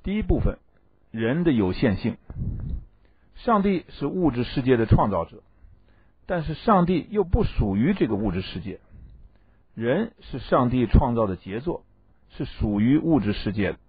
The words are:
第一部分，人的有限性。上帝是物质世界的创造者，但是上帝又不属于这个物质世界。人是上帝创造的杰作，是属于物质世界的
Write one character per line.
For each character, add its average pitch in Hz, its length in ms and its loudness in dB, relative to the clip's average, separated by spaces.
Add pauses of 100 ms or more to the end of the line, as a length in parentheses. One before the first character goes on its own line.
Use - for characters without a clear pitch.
第 190 120 -4
一 214 60 -2
部 180 180 2
分， 101 180 0 (540)
人 117 320 0
的 170 80 4
有 98 220 2
限 107 240 2
性。 - 180 -4 (1200)
上 220 260 0
帝 190 280 0
是 - 160 -8
物 165 260 0
质 120 140 -4
世 - 160 -4
界 123 160 4
的 113 80 2
创 120 260 4
造 82 140 -2
者， - 180 -20 (840)
但 175 180 -4
是 151 100 -6
上 180 320 4
帝 170 240 0
又 202 160 0
不 208 180 2
属 101 320 0
于 139 180 2
这 180 140 0
个 110 80 -2
物 101 160 -2
质 90 80 -4
世 92 220 -8
界。 90 180 -12 (920)
人 131 480 -2
是 - 180 -10
上 127 300 2
帝 123 160 2
创 123 280 4
造 113 140 2
的 92 80 -4
杰 95 240 -10
作， - 240 -8 (460)
是 - 160 -10
属 104 340 -2
于 127 180 4
物 156 220 2
质 101 140 0
世 - 180 -4
界 92 220 -2
的 - 40 -12 (120)